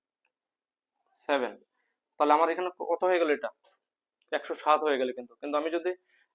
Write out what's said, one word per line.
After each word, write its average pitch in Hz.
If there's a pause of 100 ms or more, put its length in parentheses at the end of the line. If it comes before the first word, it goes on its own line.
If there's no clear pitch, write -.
(1160)
সেভেন, 127 (680)
তাহলে 147
আমার 160
এখানে 180 (100)
কত 170
হয়ে 180
গেল? 156
এটা 123 (840)
একশো 151
সাত 151
হয়ে 143
গেল 131
কিন্তু। 123
কিন্তু 147
আমি 156
যদি 170 (440)